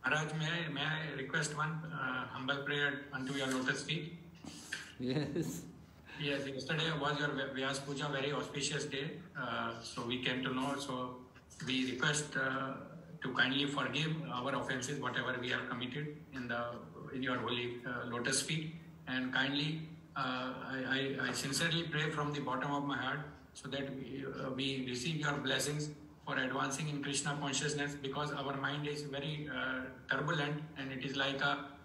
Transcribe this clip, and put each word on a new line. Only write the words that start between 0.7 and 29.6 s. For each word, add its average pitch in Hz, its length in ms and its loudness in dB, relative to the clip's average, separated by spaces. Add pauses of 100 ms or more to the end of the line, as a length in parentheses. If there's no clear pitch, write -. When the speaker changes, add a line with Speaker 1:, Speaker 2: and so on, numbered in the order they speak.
Speaker 1:
I 151 340 0
request 147 400 0
one, 160 240 0 (120)
uh, 127 340 0
humble 131 380 -2
prayer 143 480 2
unto 131 200 -2
your 139 140 0
lotus 131 360 2
feet? - 360 -2 (840)
Speaker 2:
Yes. 139 640 0 (580)
Speaker 1:
Yes, 139 260 0
yesterday 156 540 0
was 143 180 2
your 147 100 2
Vyas 135 560 0
Puja, 147 280 -2
very 139 200 2
auspicious 143 520 0
day. 143 260 -2 (260)
Uh, 117 360 0 (100)
so - 240 -6
we 123 160 2
came 127 220 2
to 127 100 2
know, 139 240 2
so 127 380 -2 (500)
we 127 240 4
request, - 460 2
uh, 135 380 2 (460)
to 127 140 0
kindly 139 320 6
forgive 139 460 2 (200)
our 123 220 0
offenses, 127 460 0
whatever 123 400 0
we 123 80 0
have 127 200 0
committed 147 480 -2 (180)
in 123 120 -4
the, 120 200 0 (460)
in 127 100 -2
your 127 160 2
holy, 120 460 0
uh, 123 220 -2
lotus 120 360 2
feet. - 340 0 (320)
And 127 240 0
kindly, 143 560 2 (280)
uh, 139 40 0
I, 131 1000 0
I, 127 80 2
I 123 40 0
sincerely 160 500 2
pray 151 280 2
from 147 220 2
the 143 80 2
bottom 127 300 2
of 143 140 2
my 143 120 2
heart 135 240 0 (340)
so - 140 -10
that 135 280 0
we, 135 280 -4
uh, 131 260 -2
we 131 360 0
receive 123 300 0
your 147 160 2
blessings 147 580 2 (340)
for 135 140 2
advancing 139 500 2
in 143 140 0
Krishna 143 380 2
consciousness, 143 600 2
because 143 320 0
our 139 240 0
mind 143 300 0
is 147 160 -2
very, 147 500 -2
uh, 131 280 0 (280)